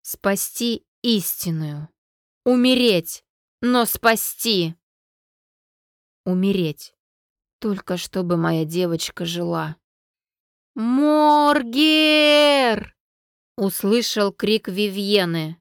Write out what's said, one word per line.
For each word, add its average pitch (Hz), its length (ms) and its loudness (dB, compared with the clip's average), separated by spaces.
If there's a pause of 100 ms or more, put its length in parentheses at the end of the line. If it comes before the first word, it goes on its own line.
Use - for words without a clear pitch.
Спасти - 800 -6 (200)
истинную. 160 840 -4 (560)
Умереть, 247 800 2 (380)
но 247 240 2
спасти. 214 880 -2 (1500)
Умереть. 185 720 -2 (640)
Только 196 380 -4
чтобы 175 400 -4
моя 165 280 0
девочка 170 600 -4
жила. 170 520 -6 (1000)
"Моргер!" 294 2250 2 (600)
услышал 202 760 0
крик 220 340 -2
Вивьены. 190 920 -2